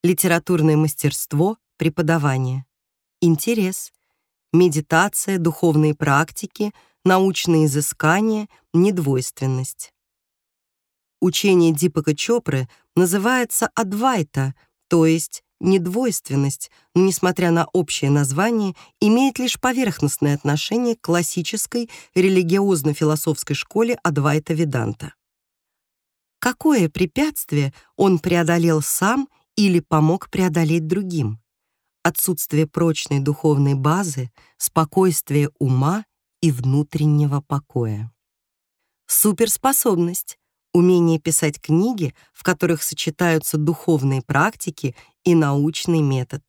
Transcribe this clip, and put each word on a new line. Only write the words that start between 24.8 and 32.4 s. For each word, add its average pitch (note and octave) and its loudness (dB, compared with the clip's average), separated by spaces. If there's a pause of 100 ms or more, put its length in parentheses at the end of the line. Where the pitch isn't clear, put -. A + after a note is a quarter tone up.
Какое B3 2
препятствие E3 -2 (220)
он F#3+ 2
преодолел E3+ 2
сам A#3+ -2 (260)
или F#3+ 2
помог D#3 0
преодолеть E3 0
другим? D#3+ -4 (640)
Отсутствие D#3 -2